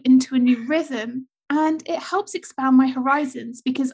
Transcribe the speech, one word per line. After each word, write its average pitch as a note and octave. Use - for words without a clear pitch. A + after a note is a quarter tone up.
into C4
a B3+
new B3
rhythm, C4
and D#4
it E4
helps -
expand C4
my C4
horizons C4
because C4